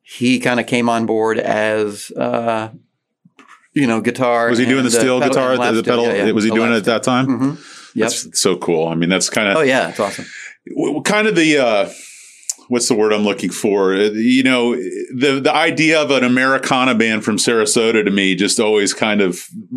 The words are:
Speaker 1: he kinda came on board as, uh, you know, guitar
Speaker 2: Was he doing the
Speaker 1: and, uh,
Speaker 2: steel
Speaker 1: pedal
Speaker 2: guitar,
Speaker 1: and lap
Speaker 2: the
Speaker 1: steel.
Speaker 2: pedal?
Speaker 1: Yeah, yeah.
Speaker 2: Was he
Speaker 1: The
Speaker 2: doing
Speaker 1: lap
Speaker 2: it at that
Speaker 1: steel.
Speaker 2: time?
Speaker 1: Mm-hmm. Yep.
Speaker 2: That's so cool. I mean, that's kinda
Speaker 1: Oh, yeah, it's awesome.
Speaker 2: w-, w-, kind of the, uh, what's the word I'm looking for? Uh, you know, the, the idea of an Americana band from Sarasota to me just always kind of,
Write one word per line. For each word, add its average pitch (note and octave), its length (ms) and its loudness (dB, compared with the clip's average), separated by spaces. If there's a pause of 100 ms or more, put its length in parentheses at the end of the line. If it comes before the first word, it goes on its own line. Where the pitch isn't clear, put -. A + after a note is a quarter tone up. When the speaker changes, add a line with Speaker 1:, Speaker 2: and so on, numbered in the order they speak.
Speaker 1:
he B2 380 -2
kinda B2 260 0
came A#2 240 -2
on A#2 160 0
board A2 340 0
as, G#2+ 720 -2
uh, A#2 560 -4 (1040)
you C#3+ 160 0
know, A2+ 140 0
guitar A#2+ 480 0
Speaker 2:
Was A#2+ 100 2
he B2 60 2
doing C3 180 2
the B2+ 40 0
Speaker 1:
and, A#2 80 0
uh, A#2 40 4
Speaker 2:
steel B2+ 220 2
Speaker 1:
pedal C3+ 120 2
Speaker 2:
guitar, C3 180 2
Speaker 1:
and B2+ 100 0
lap A#2+ 120 0
Speaker 2:
the A2+ 60 0
Speaker 1:
steel. A#2+ 140 -2
Speaker 2:
pedal? A#2+ 120 0 (120)
Speaker 1:
Yeah, G2+ 80 0
yeah. A2 80 2
Speaker 2:
Was G#2+ 100 2
he A2+ 60 2
Speaker 1:
The A2 80 0
Speaker 2:
doing A2+ 140 0
Speaker 1:
lap A#2 40 2
Speaker 2:
it A2 40 2
at F#2+ 40 -4
that A2 220 0
Speaker 1:
steel. C3 80 0
Speaker 2:
time? B2+ 140 0
Speaker 1:
Mm-hmm. C3+ 720 -6
Yep. A2+ 100 0
Speaker 2:
That's - 320 -6
so F#2 160 0
cool. E2 320 -2
I E2 60 -4
mean, E2+ 120 0
that's F#2 220 0
kinda G#2 280 0
Speaker 1:
Oh, D#3+ 40 2
yeah, C3 260 2
it's F2 140 -6
awesome. G2 240 -4 (420)
Speaker 2:
w-, - 280 -4
w-, - 80 -6
kind G#3+ 260 0
of F3+ 80 -2
the, D#3 220 4
uh, G#2+ 300 2 (800)
what's A#2+ 180 0
the B2 80 2
word G#2+ 160 2
I'm G#2+ 120 0
looking G2 280 -2
for? G2 420 0
Uh, G#2 200 2
you B2 280 2
know, B2 320 0
the, A#2+ 680 -2
the D3 100 2
idea D#3 480 2
of C#3 100 -2
an C3 120 2
Americana B2+ 720 2
band A2 280 0
from G#2+ 120 0
Sarasota A2+ 680 2
to G2+ 60 0
me F#2+ 260 2
just F#2+ 220 0
always G#2+ 360 2
kind G#2+ 280 0
of, - 220 0 (340)